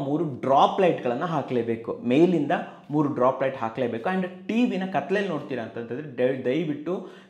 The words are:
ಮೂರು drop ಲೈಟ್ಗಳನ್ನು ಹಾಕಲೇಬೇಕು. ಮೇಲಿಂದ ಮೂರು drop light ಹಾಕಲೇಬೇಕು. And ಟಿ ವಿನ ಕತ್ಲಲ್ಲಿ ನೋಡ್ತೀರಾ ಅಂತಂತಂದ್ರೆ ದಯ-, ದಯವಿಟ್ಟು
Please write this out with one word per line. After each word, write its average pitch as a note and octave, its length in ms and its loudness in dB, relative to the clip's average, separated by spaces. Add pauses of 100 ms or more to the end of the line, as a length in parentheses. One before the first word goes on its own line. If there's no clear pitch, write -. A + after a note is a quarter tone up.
ಮೂರು D#3+ 180 0
drop C#3 560 4
ಲೈಟ್ಗಳನ್ನು C#3+ 440 2
ಹಾಕಲೇಬೇಕು. A#2+ 680 -2 (180)
ಮೇಲಿಂದ D#3 400 4 (400)
ಮೂರು C#3+ 260 2
drop B2+ 260 2
light C3 200 -2
ಹಾಕಲೇಬೇಕು. A#2 520 -4
And F#3 120 -2 (200)
ಟಿ A#3 240 2
ವಿನ F#3+ 120 -2 (140)
ಕತ್ಲಲ್ಲಿ F#3+ 320 -2
ನೋಡ್ತೀರಾ C3+ 340 -6
ಅಂತಂತಂದ್ರೆ B2 540 -10
ದಯ-, B2+ 320 0
ದಯವಿಟ್ಟು D#3 460 -2 (340)